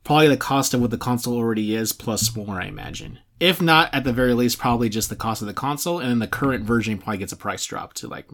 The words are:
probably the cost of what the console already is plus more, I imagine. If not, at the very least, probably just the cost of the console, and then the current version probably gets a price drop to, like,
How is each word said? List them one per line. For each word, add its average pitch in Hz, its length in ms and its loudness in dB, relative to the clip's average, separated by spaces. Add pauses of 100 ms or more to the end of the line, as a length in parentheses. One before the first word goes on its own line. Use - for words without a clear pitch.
probably 151 240 6
the 139 80 8
cost - 380 0
of 127 80 2
what 120 100 2
the 117 60 -2
console 120 400 -2
already 110 360 0
is 110 200 -2
plus - 420 -2
more, 101 260 -6
I 92 40 -6
imagine. 101 540 -12 (200)
If 180 220 2
not, 160 320 4
at 135 100 0
the 131 80 0
very 123 220 4
least, 120 260 2
probably 120 300 2
just 107 200 -2
the 107 60 -8
cost 110 260 -4
of 107 60 -6
the 101 60 -10
console, 147 460 -4
and 127 100 -2
then 120 100 2
the 110 80 -2
current 127 380 0
version 110 320 0
probably 101 220 -6
gets 95 120 -8
a 87 60 -12
price - 280 -6
drop - 300 -10
to, - 140 -12
like, - 240 -14